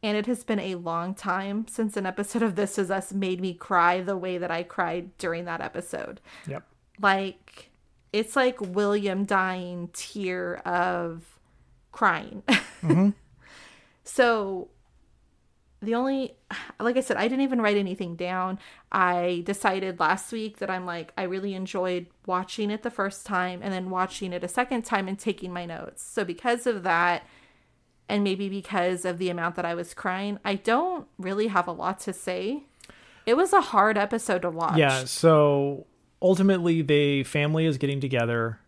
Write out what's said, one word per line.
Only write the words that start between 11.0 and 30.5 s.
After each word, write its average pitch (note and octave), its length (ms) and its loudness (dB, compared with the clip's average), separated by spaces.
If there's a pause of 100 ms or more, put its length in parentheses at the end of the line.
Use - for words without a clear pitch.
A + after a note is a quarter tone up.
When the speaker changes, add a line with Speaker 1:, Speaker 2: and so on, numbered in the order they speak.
Speaker 1:
crying. F#3+ 560 0
<laughs> C4 60 6 (280)
Speaker 2:
Mm-hmm. F3 280 6 (920)
Speaker 1:
So G#3 680 2 (1120)
the A3+ 140 0
only, C4+ 400 0 (440)
like A#3 180 2
I C4 40 4
said, B3+ 160 0
I G#3+ 100 2
didn't C4 140 2
even C4 200 2
write G#3 160 4
anything F#3 380 -2
down. F#3 440 -2 (320)
I F3+ 540 2
decided F#3+ 540 -2
last F3 320 2
week A3 260 -6
that F#3+ 120 -6
I'm F3+ 160 -4
like, E3+ 320 -8
I F#3+ 60 -4
really F#3+ 300 -4
enjoyed F#3 540 -2 (180)
watching F#3 460 -2
it G#3+ 120 -6
the A#3+ 80 -2
first G3 340 -4
time F3+ 380 -2
and G3 100 -4
then F#3 160 -4
watching F#3 440 -4
it F3+ 100 -4
a F3+ 40 -6
second B3 360 -2
time G3 240 -2
and G3 100 -4
taking F#3+ 360 -6
my F3 120 -8
notes. - 380 -12
So - 220 -4
because A#3 420 -2
of G#3+ 160 -2
that, F3 400 2 (840)
and G3+ 140 2
maybe G3 260 0
because F#3 560 -2
of F3 140 -2
the F3+ 100 0
amount E3+ 260 -2
that F3 100 -4
I E3+ 100 -2
was E3+ 180 -8
crying, G3 500 -4
I G3+ 120 -2